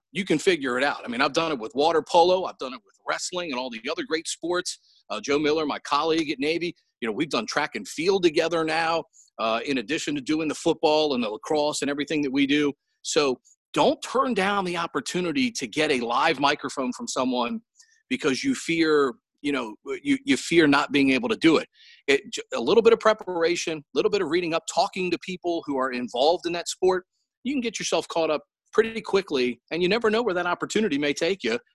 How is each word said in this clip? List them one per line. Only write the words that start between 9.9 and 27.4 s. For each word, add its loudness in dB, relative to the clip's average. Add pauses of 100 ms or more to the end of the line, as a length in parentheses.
to -4
doing -2
the -2
football 2
and 0
the -4
lacrosse -2
and 0
everything -2
that -2
we 2
do. 2 (300)
So 0 (340)
don't 4
turn -2
down 0
the -4
opportunity -2
to -6
get 0
a 0
live 0
microphone -2
from -10
someone -2 (480)
because -2
you 0
fear, 2 (280)
you -2
know, -4 (280)
you, 2
you 2
fear 4
not 4
being 4
able 0
to 0
do 4
it. -2 (400)
It, 2
j-, -8 (120)
a -2
little 4
bit 6
of 4
preparation, 0
a -14 (120)
little 2
bit 0
of -2
reading 0
up, -2
talking 0
to 0
people -6
who -2
are -2
involved 0
in -2
that -6
sport, 0 (380)